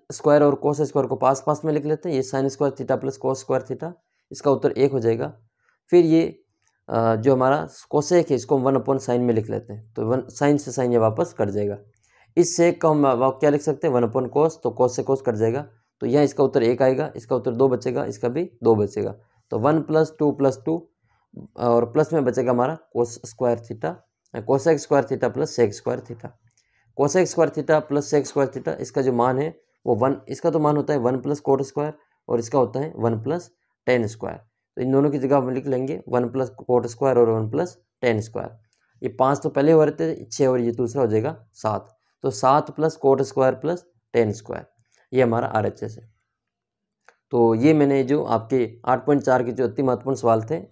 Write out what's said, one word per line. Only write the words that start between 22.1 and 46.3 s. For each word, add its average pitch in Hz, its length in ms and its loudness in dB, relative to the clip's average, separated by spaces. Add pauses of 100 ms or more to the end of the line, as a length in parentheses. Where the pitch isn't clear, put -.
में 151 120 0
बचेगा 123 260 0
हमारा 127 280 0 (180)
cos 120 100 0
स्क्वायर 120 520 -4
theta, 120 360 -10 (560)
cosec 143 280 2
square 139 300 0
theta 123 280 -2
plus - 240 -4
sec 107 120 2 (100)
square 123 240 -4
theta। - 220 -16 (720)
cosec 151 260 2
square 156 320 0
theta 151 240 0
plus 147 200 -2 (120)
sec 143 120 2
square 139 280 0
theta, 139 140 -8
इसका 147 340 -6
जो 127 100 2
मान 127 260 2
है 151 220 -6 (260)
वो 127 80 2
वन, 131 340 0
इसका 147 220 -2
तो 156 80 0
मान 151 180 2
होता 147 160 -2
है 147 60 0
वन 123 180 0
plus 143 320 -4
cot 135 140 2
square 147 300 -6 (360)
और 120 100 0
इसका 117 200 -2
होता 123 220 0
है 156 160 -8
वन 117 180 0
plus 135 280 -6 (460)
tan 123 140 2
square। - 360 -8 (380)
तो - 60 -6
इन 127 100 -2
दोनों 143 180 2
की 147 80 -4
जगह 131 180 0
हम 127 140 0
लिख 131 160 -6
लेंगे 135 420 -4
वन 123 160 0
plus 123 220 -4
cot 123 360 -2
square 120 340 0
और 120 140 6
वन 110 200 -2
plus 160 180 -2 (360)
tan 110 240 0
square। - 220 -10 (520)
ये 131 60 -4
पाँच 135 340 0
तो 156 60 -2
पहले 143 240 2
हो 156 120 6
रहे 160 300 -2
थे, - 100 -14
छः - 220 -2
और 127 140 2
ये 117 120 0
दूसरा 120 300 -2
हो 117 60 2
जाएगा 110 440 -2
सात। - 440 -6 (260)
तो 135 80 -2
सात 139 500 2
plus 156 120 0 (140)
cot 135 140 4
square 131 340 0
plus 160 240 -6 (380)
tan 110 160 2
square, - 320 -12 (480)
ये 127 100 4
हमारा 117 240 0
आरएचएस 107 520 -4
है। - 160 -20 (1160)